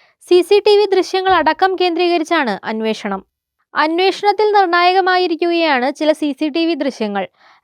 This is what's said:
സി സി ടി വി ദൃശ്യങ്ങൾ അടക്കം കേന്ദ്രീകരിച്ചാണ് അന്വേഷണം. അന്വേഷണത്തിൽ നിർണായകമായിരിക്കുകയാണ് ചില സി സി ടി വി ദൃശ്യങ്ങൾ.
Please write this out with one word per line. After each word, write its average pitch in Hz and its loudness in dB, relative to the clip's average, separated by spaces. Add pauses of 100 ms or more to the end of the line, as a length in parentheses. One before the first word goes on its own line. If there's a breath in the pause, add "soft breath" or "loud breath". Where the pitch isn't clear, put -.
(280)
സി 349 4
സി 403 2
ടി 415 4
വി 415 2
ദൃശ്യങ്ങൾ 381 -2
അടക്കം 339 0
കേന്ദ്രീകരിച്ചാണ് 339 -2
അന്വേഷണം. 220 -6 (520)
അന്വേഷണത്തിൽ 381 0
നിർണായകമായിരിക്കുകയാണ് 349 0
ചില 294 -2
സി 302 -2
സി 302 -4
ടി 330 -2
വി 330 -2
ദൃശ്യങ്ങൾ. 226 -4 (400 soft breath)